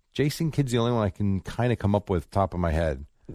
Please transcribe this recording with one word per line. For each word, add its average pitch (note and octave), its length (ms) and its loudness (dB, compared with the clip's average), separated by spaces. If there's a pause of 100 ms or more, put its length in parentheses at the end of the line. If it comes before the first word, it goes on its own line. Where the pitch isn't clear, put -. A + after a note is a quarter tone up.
(140)
Jason D3+ 360 0
Kidd's C3+ 220 0
the A#2+ 80 2
only A#2+ 140 2
one A2 120 2
I F#2+ 60 2
can G2 300 0
kinda A#2+ 340 0
come G2+ 180 0
up G2+ 160 0
with F2 220 -2
top F#2+ 240 0
of F2 40 -2
my E2+ 120 2
head. D2+ 340 0 (300)